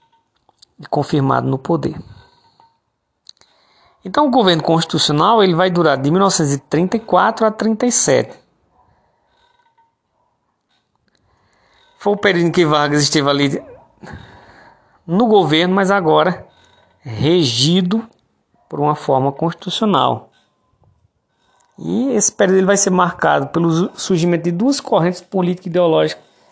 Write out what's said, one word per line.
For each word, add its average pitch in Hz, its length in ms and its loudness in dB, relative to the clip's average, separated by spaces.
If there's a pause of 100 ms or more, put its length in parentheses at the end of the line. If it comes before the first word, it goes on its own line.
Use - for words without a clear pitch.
(760)
e 147 80 -20
confirmado 135 600 -2
no 135 100 -2
poder. 151 380 -4 (2000)
Então, 294 200 0
o - 20 0
governo 185 320 2
constitucional, 165 840 0
ele 185 120 2
vai 185 160 2
durar 160 260 2
de 135 140 -2
mil 180 80 2
novecentos 170 340 2
e 139 60 -4
trinta 175 360 -2
e 220 40 -4
quatro 214 440 0
a 220 60 2
trinta 220 380 -2
e 240 40 0
sete. 127 460 0 (3500)
Foi 202 160 -2
o 202 40 -2
período 185 280 2
em 165 60 2
que 170 120 2
Vargas 147 380 2
esteve 143 260 0
ali 143 360 -2 (1400)
no 190 180 2
governo, 180 480 2
mas 190 160 0
agora 175 580 0 (520)
regido 160 1080 0 (640)
por 147 100 -8
uma 147 140 0
forma 139 380 0
constitucional. 160 1000 -2 (1500)
E 202 340 -4
esse 208 200 0
período 190 280 2
ele 190 80 2
vai 196 100 2
ser 190 140 0
marcado 165 560 0
pelo 170 240 0
su-, 165 240 0
surgimento 175 480 -2
de 175 80 -2
duas 240 280 -2
correntes 175 400 0
políticas 180 460 -4
e 185 40 -8
ideológicas 160 540 0 (280)